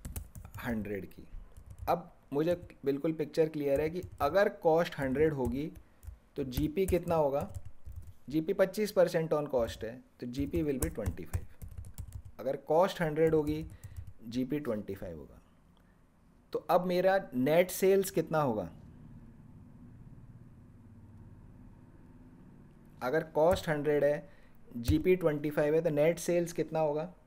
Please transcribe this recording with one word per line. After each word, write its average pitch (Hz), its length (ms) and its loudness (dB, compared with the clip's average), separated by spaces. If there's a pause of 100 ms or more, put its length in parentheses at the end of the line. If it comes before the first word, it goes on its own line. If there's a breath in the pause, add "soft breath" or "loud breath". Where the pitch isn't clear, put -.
(600)
हंड्रेड 104 460 -4
की। - 220 -16 (600)
अब 170 220 -2 (220)
मुझे 160 220 2 (300)
बिल्कुल 139 280 0
पिक्चर 156 360 0
क्लियर 143 320 0
है 156 80 0
कि 175 120 -8 (200)
अगर 185 280 4 (140)
कॉस्ट 165 360 4
हंड्रेड 143 340 2
होगी 135 380 -2 (640 soft breath)
तो 143 80 -4
जीपी 143 420 0
कितना 170 300 0
होगा। 147 320 2 (800)
जीपी 160 240 0
पच्चीस 196 380 2
परसेंट 170 420 4
on 151 140 0
cost 117 360 0
है, 120 180 -10 (180)
तो 127 80 -8
जीपी 143 360 -2
will 139 200 0
be 165 120 0
ट्वेंटी 92 300 -6
फ़ाइव। - 200 -6 (960)
अगर 127 180 -4
कॉस्ट 180 440 2
हंड्रेड 156 340 2
होगी, 156 300 0 (580 loud breath)
जीपी 127 360 -4
ट्वेंटी 107 360 -4
फ़ाइव 87 220 -10
होगा। 60 220 -18 (1120 soft breath)
तो - 60 -4 (100)
अब 175 160 4
मेरा 185 320 4 (180)
नेट 156 360 4
सेल्स 196 400 4
कितना 160 300 0
होगा? 107 280 0 (4000)
अगर 147 200 2
कॉस्ट 170 460 2
हंड्रेड 147 340 2
है, 147 260 2 (480 soft breath)
जीपी 156 380 4
ट्वेंटी 151 340 0
फ़ाइव 151 260 2
है, 165 60 4
तो 165 80 2
नेट 156 300 4
सेल्स 170 340 0
कितना 160 260 -2
होगा? 156 320 0 (160)